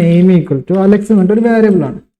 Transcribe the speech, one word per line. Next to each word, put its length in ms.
name 320
equal 220
to 60
അലക്സ് 260
എന്ന് 100
പറഞ്ഞിട്ട് 160
ഒരു 140
വേരിയബിൾ 380
ആണ്. 80